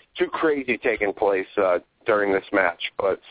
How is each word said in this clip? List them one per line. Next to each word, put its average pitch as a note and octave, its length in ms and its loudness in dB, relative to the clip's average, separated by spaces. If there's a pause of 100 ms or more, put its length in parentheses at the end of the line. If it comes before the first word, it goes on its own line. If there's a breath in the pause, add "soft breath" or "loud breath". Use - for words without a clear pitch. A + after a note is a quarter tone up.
(180 soft breath)
too F3+ 100 0
crazy C#3 500 -2
taking G#2 360 -2
place, G2 340 0 (100)
uh, F#2 220 2 (260)
during G#2 260 2
this F#2+ 200 0
match. F#2 300 0 (180)
But F#2+ 200 0 (120)